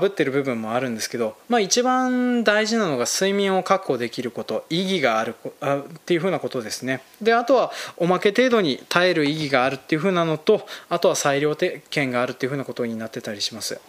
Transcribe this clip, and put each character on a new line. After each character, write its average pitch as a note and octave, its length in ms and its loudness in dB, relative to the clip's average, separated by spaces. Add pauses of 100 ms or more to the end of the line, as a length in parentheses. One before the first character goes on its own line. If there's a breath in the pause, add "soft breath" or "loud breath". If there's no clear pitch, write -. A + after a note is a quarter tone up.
っ G3+ 60 2
て E3 120 0
る C3+ 80 0
部 C#3 120 0
分 A#2+ 180 -2
も A2 140 -4
あ B2+ 40 2
る B2+ 120 -2
ん A2 40 -4
で G#2+ 60 -6
す - 80 -4
け B2 80 -8
ど、 A2+ 180 -2 (120)
ま A#3+ 100 2
あ、 - 20 4
一 G#3 220 2
番 B3 640 2
大 G#3+ 240 2
事 A3+ 100 0
な G#3+ 100 2
の C3+ 120 0
が A#2+ 60 2
睡 G3 280 0
眠 G3 240 2
を F3+ 60 0
確 F#3+ 240 2
保 C3+ 100 0
で A#2 140 -4
き C3 100 -10
る A#2+ 80 -4
こ A2 140 -8
と、 A2 260 -4
意 E3+ 140 0
義 F#3+ 180 0
が A2+ 180 2
あ A2+ 60 0
る A#2 80 -6
こ-、 - 260 -12
あ、 C#3 180 0
っ C#3 60 -6 (220)
て F3+ 80 2
い E3+ 40 2
う - 20 2
風 F#3 100 -2
な D3+ 100 -2
こ B2+ 100 -6
と B2+ 120 -6
で G#2+ 80 -8
す - 140 -10
ね。 C3 180 -4 (220)
で、 A3+ 100 4
あ A#3+ 120 2
と C4+ 100 4
は G#3 160 2 (260 loud breath)
お E3+ 80 0
ま F3+ 140 2
け G3+ 140 2
程 B3 180 4
度 A3+ 100 4
に C#3 260 0
耐 F3+ 220 4
え F3+ 60 2
る D3+ 100 2
意 D#3 200 -2
義 C3+ 40 -4
が C3 160 4
あ C3+ 60 2
る C#3 40 -6
っ - 40 -10
て - 160 -2
い - 20 0
う - 20 0
風 F#3+ 120 0
な F3 140 2
の D#3 120 0
と、 - 300 2 (220 loud breath)
あ E3+ 100 0
と F#3+ 100 4
は D3 60 0
裁 C#3 240 0
量 D3+ 160 0
権 D3 560 -2
が B2 100 0
あ B2+ 60 0
る B2+ 60 -6
っ - 20 -10
て - 100 -4
い - 20 0
う - 40 0
風 C#3+ 80 -4
な B2+ 60 -6
こ B2 100 -10
と B2 100 -4
に A#2 100 -6
な A2 120 -8
っ - 20 -10
て C3 120 -10
た A2+ 120 -8
り G2+ 80 -8
し - 140 -6
ま G2+ 60 -12
す。 - 280 -8